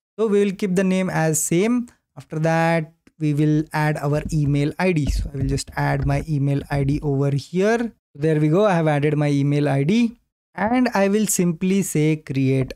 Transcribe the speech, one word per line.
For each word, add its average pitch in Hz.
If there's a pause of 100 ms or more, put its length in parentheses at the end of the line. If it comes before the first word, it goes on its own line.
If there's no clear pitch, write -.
(180)
So 214
we 202
will 202
keep 190
the 190
name 185
as 160
same. 233 (280)
After -
that, 165 (260)
we 151
will 151
add 151
our 147 (100)
email 147
I 185
D. 151
So -
I 143
will 135
just 139
add 143
my 139
email 139
I 143
D 143
over 139
here. 208 (220)
There 151
we 151
go. 180
I 202
have 165
added 147
my 147
email 143
I 139
D 226 (360)
and 233
I 196
will 208
simply 185
say 156
create 135